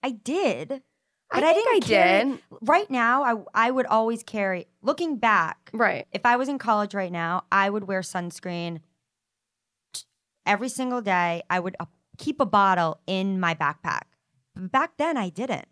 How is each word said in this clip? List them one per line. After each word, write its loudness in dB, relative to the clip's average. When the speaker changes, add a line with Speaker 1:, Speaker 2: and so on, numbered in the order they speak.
Speaker 1:
I -4
did, -4
Speaker 2:
I -8
Speaker 1:
but 2
I 6
Speaker 2:
think 4
Speaker 1:
didn't 4
Speaker 2:
I -4
Speaker 1:
carry 4
Speaker 2:
did. -6
Speaker 1:
Right 2
now, 2
I, 0
I 2
would 0
always 0
carry, -4
looking -2
back, 0
Speaker 2:
Right. 0
Speaker 1:
if -8
I 6
was -2
in -4
college 0
right -4
now, -2
I 4
would -4
wear -2
sunscreen -6
t-, -12
every 0
single -4
day. 0
I 0
would, -6
uh, -10
keep -6
a 2
bottle 2
in -2
my 0
backpack. -4
Back -4
then, 0
I -2
didn't. -8